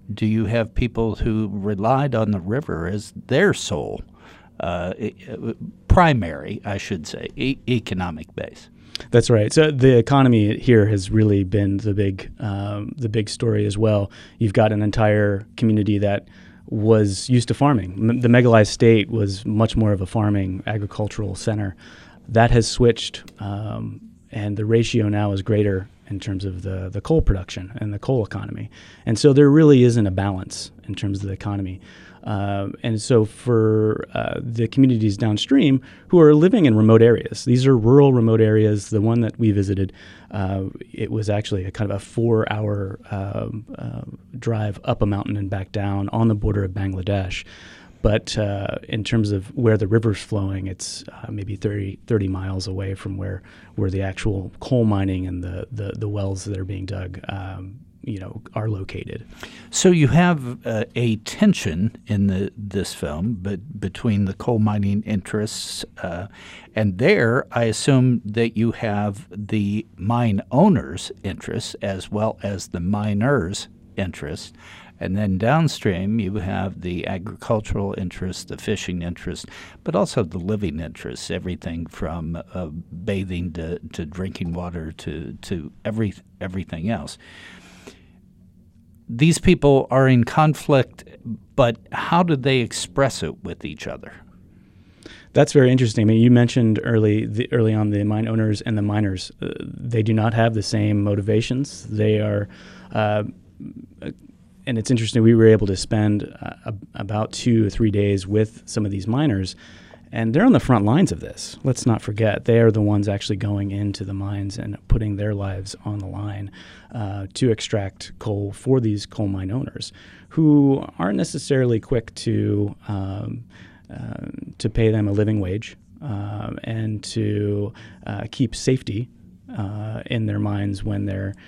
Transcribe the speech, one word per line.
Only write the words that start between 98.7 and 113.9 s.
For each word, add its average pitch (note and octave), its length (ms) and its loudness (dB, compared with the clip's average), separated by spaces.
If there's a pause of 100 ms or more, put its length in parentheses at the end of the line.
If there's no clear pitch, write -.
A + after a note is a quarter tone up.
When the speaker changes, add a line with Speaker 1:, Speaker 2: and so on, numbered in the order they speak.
Speaker 2:
the G2+ 60 -2
miners. G#2 480 -2 (100)
Uh, - 80 -6 (100)
they A#2 440 -4
do A2 100 2
not A2 220 2
have A2+ 180 2
the A2 100 -2
same G#2 400 0
motivations. G#2+ 840 -2
They G#2+ 320 0
are, G#2 280 -2 (460)
uh, G#2+ 300 0 (1400)
and B2 120 -2
it's A2 140 -2
interesting, A2+ 320 2
we A#2 120 8
were A2+ 120 8
able A2 200 6
to F#2+ 80 0
spend, G#2 640 0
uh, - 120 -12 (140)
ab-, G#2+ 260 -10
about G#2 400 -6
two A2+ 320 2
or G2+ 40 0
three G#2+ 220 0
days G2+ 360 0
with G#2+ 380 0
some A2 200 -4
of G2 60 -4
these G2 160 -6
miners, A2+ 500 0 (560)
and A2+ 200 -2
they're E3+ 120 4
on C4 60 8
the - 80 8
front A2 260 4
lines C#3+ 260 4
of D#2 100 -6
this. - 420 -14
Let's C3 220 -2
not A2+ 160 2
forget, G#2+ 440 -2
they A#2 140 4
are A#2 100 8
the G#2+ 120 2
ones G#2 280 2
actually G2+ 280 -4
going G2+ 340 -4
into G2+ 340 -4